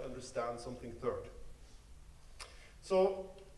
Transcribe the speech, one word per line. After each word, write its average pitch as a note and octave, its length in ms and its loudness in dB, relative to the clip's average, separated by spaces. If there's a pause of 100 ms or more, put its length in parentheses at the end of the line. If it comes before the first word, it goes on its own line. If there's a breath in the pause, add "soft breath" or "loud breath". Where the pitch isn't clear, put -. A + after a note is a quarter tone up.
understand A#2+ 540 -2
something B2 320 -6 (100)
third. - 260 2 (1500 loud breath)
So F#3+ 480 8 (280)